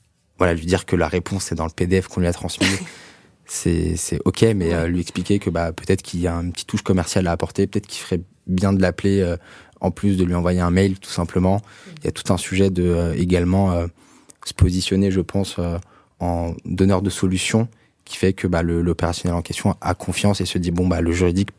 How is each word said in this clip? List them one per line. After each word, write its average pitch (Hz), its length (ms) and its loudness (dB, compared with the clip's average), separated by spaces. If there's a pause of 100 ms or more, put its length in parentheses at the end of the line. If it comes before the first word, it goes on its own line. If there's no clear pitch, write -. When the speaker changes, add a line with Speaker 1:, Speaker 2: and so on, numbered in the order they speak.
(380)
Speaker 1:
voilà, 87 160 4
lui 80 120 -6
dire 92 200 0
que - 80 0
la 85 140 2
réponse 92 420 -4
est 85 60 -2
dans 82 80 -4
le 80 100 -4
P 87 140 -2
D 92 140 2
F - 40 -12
qu'on - 140 -4
lui 87 80 2
a 85 40 2
transmis. - 360 -4
Speaker 2:
<laughs> 95 80 0 (720)
Speaker 1:
C'est, 82 480 0
c'est - 280 -4
ok, - 180 0
mais, 101 280 2
Speaker 2:
Ouais. 85 40 0
Speaker 1:
euh, 85 140 0
lui 87 120 0
expliquer 98 380 -2
que, 101 120 -2
bah, 85 220 -2
peut-être - 300 -2
qu'il - 160 -8
y 90 80 0
a 85 60 0
une 85 180 -2
petite - 160 -10
touche - 160 -4
commerciale 92 460 0
à - 20 0
apporter, 95 380 -2
peut-être - 180 -4
qu'il - 160 -14
ferait 87 180 -2 (280)
bien 92 240 2
de 95 100 2
l'appeler, 98 380 2
euh, 87 160 0 (440)
en 92 120 0
plus 101 240 0
de 92 80 2
lui 87 100 0
envoyer 87 240 2
un 87 140 2
mail, 95 260 2
tout - 140 -12
simplement. 92 500 0 (360)
Il - 80 -8
y - 20 2
a - 20 2
tout - 220 -4
un 87 60 2
sujet 95 320 2
de, 90 120 0
euh, 85 340 2
également, 90 540 2
euh, 85 160 0 (580)
se - 80 -10
positionner, 95 600 2
je 92 80 2
pense, 95 400 -2
euh, 85 180 -2 (400)
en 85 360 -2 (100)
donneur 95 380 4
de 98 80 0
solutions, 98 580 0 (360)
qui - 120 -14
fait 95 160 2
que, 95 160 -4
bah, 85 160 2
le, 85 180 2
l'opérationnel 85 560 0
en 82 40 -4
question - 380 -2
a 90 140 -2
confiance - 460 0
et 92 40 0
se - 140 -2
dit, « 87 140 0
Bon, 90 160 2
bah, 87 120 0
le 85 120 0
juridique 90 460 2